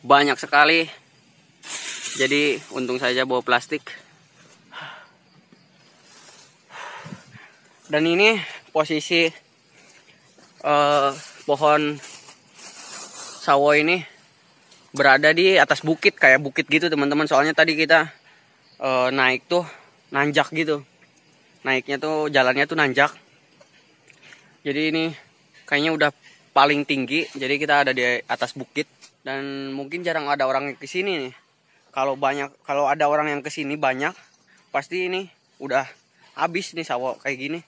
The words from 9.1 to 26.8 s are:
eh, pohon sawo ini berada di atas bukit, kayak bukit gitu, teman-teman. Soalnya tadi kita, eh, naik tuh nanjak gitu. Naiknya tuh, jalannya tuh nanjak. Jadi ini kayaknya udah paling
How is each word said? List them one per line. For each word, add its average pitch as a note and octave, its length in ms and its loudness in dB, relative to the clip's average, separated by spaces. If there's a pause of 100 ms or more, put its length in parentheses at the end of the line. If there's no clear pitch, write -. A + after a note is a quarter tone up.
eh, D3 500 2 (380)
pohon D3+ 480 2 (1400)
sawo C#3+ 320 4
ini D#3+ 320 2 (880)
berada C#3 400 6
di F#3 240 4
atas D3 240 2
bukit, D#3+ 340 0
kayak C3 240 6
bukit C#3 300 -6
gitu, D#3+ 180 2
teman-teman. D3 380 0
Soalnya D3 320 2
tadi D#3+ 160 4
kita, D#3+ 400 2 (680)
eh, C3 300 0
naik C3 400 0
tuh F3 160 0 (480)
nanjak D3 400 0
gitu. D3+ 320 -4 (800)
Naiknya C3 320 -2
tuh, D3+ 320 -2
jalannya C3+ 400 2
tuh D#3+ 80 -4
nanjak. C#3 340 2 (1500)
Jadi C#3+ 160 -4 (120)
ini D#3+ 120 -2 (600)
kayaknya D3 280 0
udah D3+ 160 2 (460)
paling C#3+ 320 4